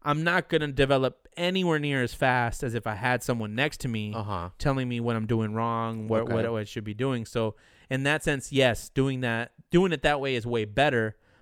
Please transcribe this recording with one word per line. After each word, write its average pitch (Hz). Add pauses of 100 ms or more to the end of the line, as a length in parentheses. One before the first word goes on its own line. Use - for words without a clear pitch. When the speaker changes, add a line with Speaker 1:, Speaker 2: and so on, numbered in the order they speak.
Speaker 1:
I'm 147
not 170
gonna 151
develop 135 (100)
anywhere 175
near 143
as 120
fast 123
as 120
if 117
I 110
had 123
someone 110
next 147
to 135
me 107
Speaker 2:
Uh-huh. 101
Speaker 1:
telling 135
me 120
what 117
I'm 110
doing 110
wrong, 113
what, 113
what 113
Speaker 2:
Okay. 117
Speaker 1:
I 107
should 104
be 107
doing. 123
So 110 (340)
in 131
that 147
sense, 143
yes, 127
doing 131
that, 117 (180)
doing 180
it 147
that 147
way 135
is 113
way 117
better. 113 (240)